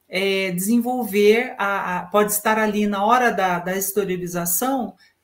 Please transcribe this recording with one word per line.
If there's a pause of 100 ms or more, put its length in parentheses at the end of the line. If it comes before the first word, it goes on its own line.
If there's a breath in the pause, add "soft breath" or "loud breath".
é,
desenvolver,
a,
a,
pode
estar
ali
na
hora
da,
da
exteriorização, (280 soft breath)